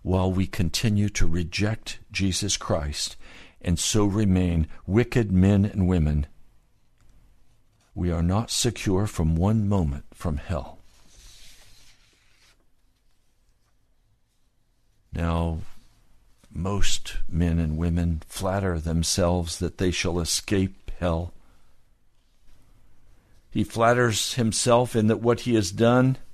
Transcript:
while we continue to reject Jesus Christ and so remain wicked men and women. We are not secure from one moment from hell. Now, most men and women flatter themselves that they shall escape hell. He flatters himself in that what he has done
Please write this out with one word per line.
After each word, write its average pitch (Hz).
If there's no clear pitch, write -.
while 92
we 92
continue 101
to 95
reject 90
Jesus 95
Christ -
and 85
so 104
remain 92
wicked 110
men 98
and 101
women. 76
We 90
are 82
not 95
secure 104
from 82
one 104
moment 80
from 78
hell. -
Now, 85
most -
men 85
and 78
women 85
flatter 95
themselves 85
that 85
they 92
shall 87
escape -
hell. 85
He -
flatters 117
himself 120
in 110
that 110
what 117
he 120
has 98
done 123